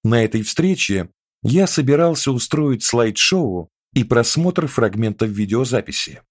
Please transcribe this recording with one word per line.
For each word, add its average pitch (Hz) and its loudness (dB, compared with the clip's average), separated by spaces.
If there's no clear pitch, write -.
На 113 4
этой 110 0
встрече 104 -2
я 151 2
собирался 151 2
устроить 131 -2
слайд-шоу 117 0
и 127 2
просмотр 156 2
фрагментов 110 0
видеозаписи. 107 -2